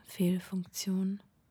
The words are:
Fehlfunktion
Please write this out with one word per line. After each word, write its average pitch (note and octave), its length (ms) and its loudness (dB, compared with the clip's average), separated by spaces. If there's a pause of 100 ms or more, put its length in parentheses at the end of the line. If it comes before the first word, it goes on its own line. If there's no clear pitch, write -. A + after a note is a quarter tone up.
Fehlfunktion F#3 1120 0 (300)